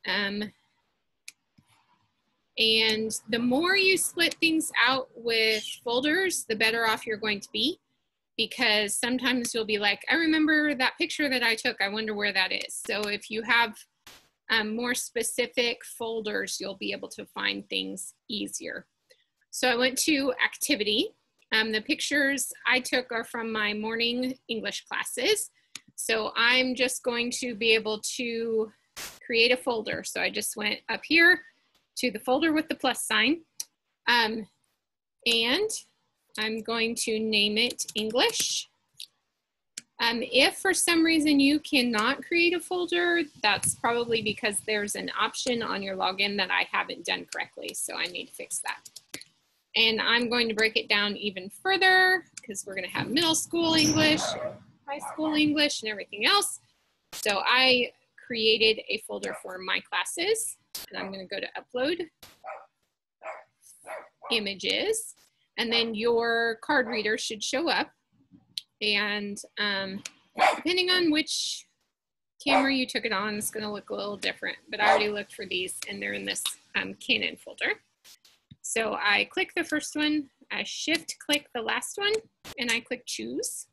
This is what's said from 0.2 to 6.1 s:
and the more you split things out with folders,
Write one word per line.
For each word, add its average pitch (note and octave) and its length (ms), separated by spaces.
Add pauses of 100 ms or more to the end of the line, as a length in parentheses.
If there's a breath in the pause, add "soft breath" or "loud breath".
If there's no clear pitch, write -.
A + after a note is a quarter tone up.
and A3 720
the A#3 120
more C#4+ 360
you F#4+ 220
split - 380
things D#4+ 360 (100)
out B3+ 320
with A3+ 520 (180)
folders, D4+ 640